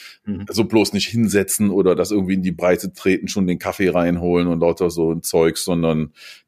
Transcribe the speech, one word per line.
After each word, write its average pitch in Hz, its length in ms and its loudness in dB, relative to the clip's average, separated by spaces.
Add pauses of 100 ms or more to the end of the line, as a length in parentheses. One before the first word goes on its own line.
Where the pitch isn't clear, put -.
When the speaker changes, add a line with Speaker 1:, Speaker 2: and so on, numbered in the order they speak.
(240)
Speaker 1:
Mhm. 101 240 -8
Speaker 2:
Also 110 160 0
bloß 104 280 2
nicht 101 140 -2
hinsetzen 101 640 0
oder 90 240 4
das 90 160 -2
irgendwie 98 240 0
in 95 80 -2
die 92 100 0
Breite 90 400 0
treten, 95 360 0
schon 95 180 -2
den 90 140 -2
Kaffee 92 300 -2
reinholen 87 580 0
und 85 100 0
lauter 85 320 0
so 82 220 0
ein 82 100 -6
Zeugs, 82 420 0
sondern 82 480 -2 (360)